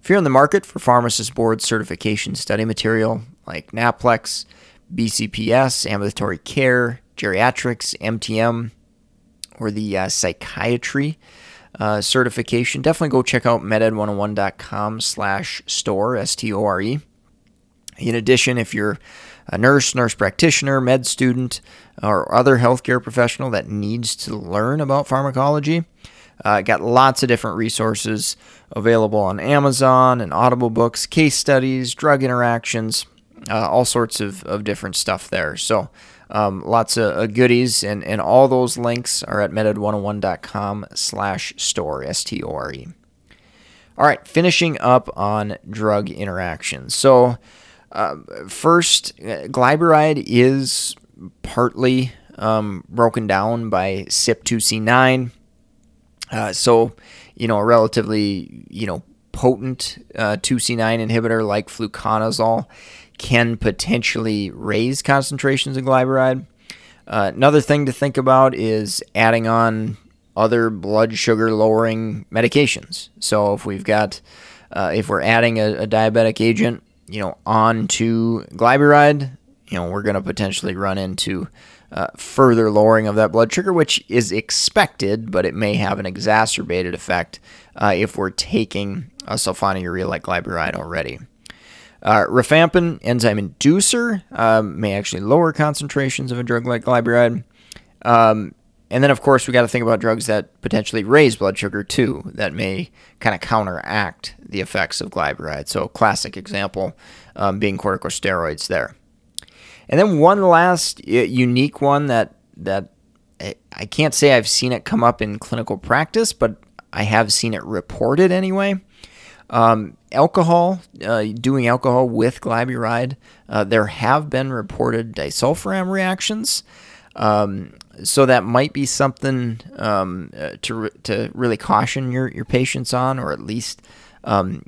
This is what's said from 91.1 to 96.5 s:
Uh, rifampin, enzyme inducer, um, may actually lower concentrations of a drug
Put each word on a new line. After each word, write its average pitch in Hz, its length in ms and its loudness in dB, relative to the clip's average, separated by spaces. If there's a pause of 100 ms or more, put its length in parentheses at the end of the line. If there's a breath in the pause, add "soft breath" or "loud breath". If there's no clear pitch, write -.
Uh, 104 240 4
rifampin, 160 760 2
enzyme 117 340 2
inducer, 196 840 0 (140)
um, 110 440 2
may 101 140 -2
actually 98 260 -6
lower 151 320 2
concentrations 139 800 -2
of 120 60 -6
a 123 40 -4
drug 120 240 -2